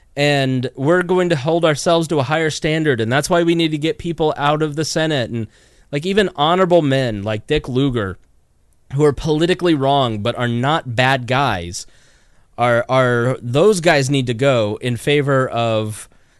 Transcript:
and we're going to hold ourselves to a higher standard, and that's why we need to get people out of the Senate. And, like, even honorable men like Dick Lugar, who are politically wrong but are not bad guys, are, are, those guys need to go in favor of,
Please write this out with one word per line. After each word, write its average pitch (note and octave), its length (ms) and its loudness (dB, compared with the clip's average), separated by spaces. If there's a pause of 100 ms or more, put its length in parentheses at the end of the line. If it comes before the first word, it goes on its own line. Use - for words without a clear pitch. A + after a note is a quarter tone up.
(160)
and C3+ 580 0
we're E3 280 2
going F3+ 260 0
to E3+ 80 2
hold D#3+ 280 0
ourselves E3 440 0
to D#3+ 100 -2
a C#3+ 60 0
higher D#3 260 -2
standard, D3+ 500 0
and A2+ 100 -2
that's D3 200 0
why F3 140 4
we E3+ 100 2
need E3 160 0
to D#3 80 -4
get D3+ 200 -4
people D#3+ 380 -2
out D3+ 260 0
of D3+ 120 -2
the D3+ 100 -4
Senate. D#3 460 -2
And, A2+ 160 -6 (460)
like, D3 120 -4
even G3 300 0
honorable E3+ 480 4
men C3 400 -2
like G#2+ 240 -6
Dick D3+ 220 -2
Lugar, A#2+ 500 -2 (760)
who C#3+ 100 2
are D3 80 4
politically E3 600 0
wrong C3+ 460 0
but A#2 160 -4
are A#2+ 120 -2
not B2+ 480 -2
bad B2+ 320 0
guys, A2+ 580 -4 (680)
are, A#2+ 320 2
are, B2+ 520 2
those E3+ 400 2
guys D3+ 300 2
need C3+ 160 0
to A#2+ 80 -2
go A2+ 460 0
in B2 160 -4
favor C#3 520 0
of, A2 600 -2 (320)